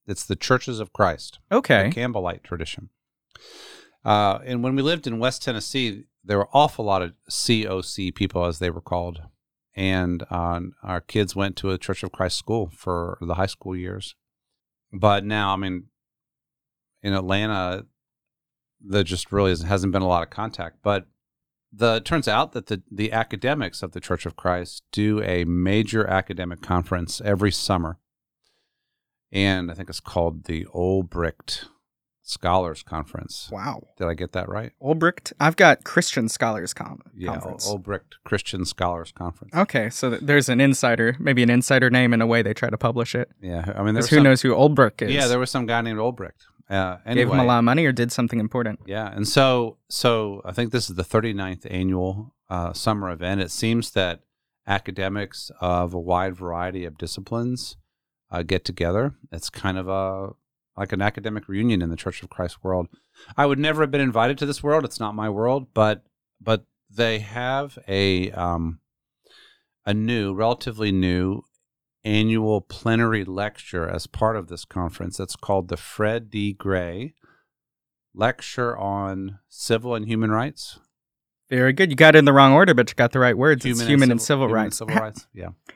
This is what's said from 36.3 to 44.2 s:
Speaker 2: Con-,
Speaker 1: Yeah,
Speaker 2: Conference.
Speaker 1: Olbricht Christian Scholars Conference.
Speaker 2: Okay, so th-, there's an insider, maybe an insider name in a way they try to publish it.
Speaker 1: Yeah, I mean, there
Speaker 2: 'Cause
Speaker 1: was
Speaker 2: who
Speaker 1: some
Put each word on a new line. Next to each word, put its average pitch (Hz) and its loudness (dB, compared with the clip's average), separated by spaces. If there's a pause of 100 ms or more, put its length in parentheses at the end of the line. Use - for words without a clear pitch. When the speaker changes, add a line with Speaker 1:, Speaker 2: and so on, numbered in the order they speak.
Speaker 2:
Con-, - -14 (120)
Speaker 1:
Yeah, 95 -8
Speaker 2:
Conference. 92 -8
Speaker 1:
Olbricht 101 -8
Christian 95 -4
Scholars 87 -6
Conference. - -12
Speaker 2:
Okay, 131 0
so - -4
th-, 113 -4
there's 143 4
an 123 4
insider, 123 4
maybe 135 4
an 120 6
insider 127 4
name 123 6
in 113 4
a 113 2
way 117 4
they 107 0
try 117 -2
to 107 -2
publish 117 -2
it. 120 -2 (120)
Speaker 1:
Yeah, 87 -4
I 98 -2
mean, 107 2
there 117 2
Speaker 2:
'Cause 117 0
Speaker 1:
was - 0
Speaker 2:
who 151 6
Speaker 1:
some 147 10